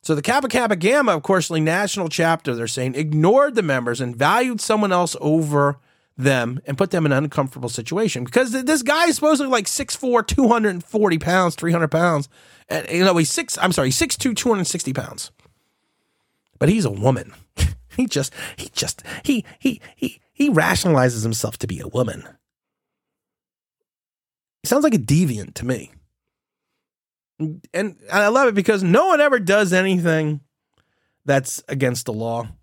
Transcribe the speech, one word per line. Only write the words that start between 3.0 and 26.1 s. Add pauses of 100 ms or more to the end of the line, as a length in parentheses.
the
members
and
valued
someone
else
over (360)
them
and
put
them
in
an
uncomfortable
situation.
Because
th-,
this
guy
is
supposedly,
like,
six
four,
two
hundred
and
forty
pounds,
three
hundred
pounds. (400)
And,
you
know,
he's
six,
I'm
sorry,
six
two,
two
hundred
sixty
pounds. (1300)
But
he's
a
woman. (240)
<laughs> (320)
He
just, (240)
he
just, (220)
he, (140)
he, (160)
he, (120)
he
rationalizes
himself
to
be
a
woman. (2500)
He
sounds
like
a
deviant
to
me. (1800)